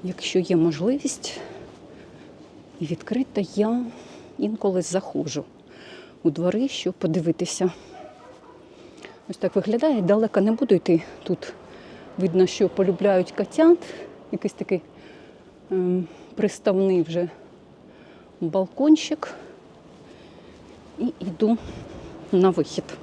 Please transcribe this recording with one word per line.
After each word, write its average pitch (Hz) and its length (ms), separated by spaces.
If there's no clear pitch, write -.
Якщо - 360
є 180 160
можливість 170 840
і 170 60
відкрита, 208 560
я 226 260
інколи 202 440
заходжу 156 640
у 165 60
двори, 185 380
щоб - 260
подивитися. 170 760
Ось 196 80
так - 180
виглядає. 226 460
Далеко 202 400
не 208 100
буду 226 240
йти. 165 260
Тут - 300
видно, 185 280
що - 240
полюбляють 190 640
котят. 320 460
Якийсь - 220
такий, 185 280
ем, 180 360
приставний 190 680
вже 165 280
балкончик. 190 920
І 247 200
йду 208 380
на 190 180
вихід. - 340